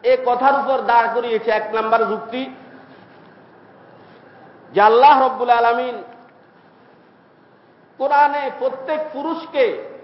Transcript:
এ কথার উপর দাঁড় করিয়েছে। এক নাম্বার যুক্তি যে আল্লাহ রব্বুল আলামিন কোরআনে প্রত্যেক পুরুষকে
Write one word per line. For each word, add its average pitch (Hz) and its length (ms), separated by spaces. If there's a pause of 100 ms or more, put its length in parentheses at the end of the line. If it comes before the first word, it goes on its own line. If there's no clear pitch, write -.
এ 247 140 (100)
কথার 254 280
উপর 269 260
দাঁড় 233 340
করিয়েছে। 226 360
এক 214 240
নাম্বার 220 340
যুক্তি 240 420 (2250)
যে 190 80
আল্লাহ 254 420
রব্বুল 247 280
আলামিন 233 520 (2000)
কোরআনে 285 600
প্রত্যেক 262 420 (120)
পুরুষকে 285 800 (120)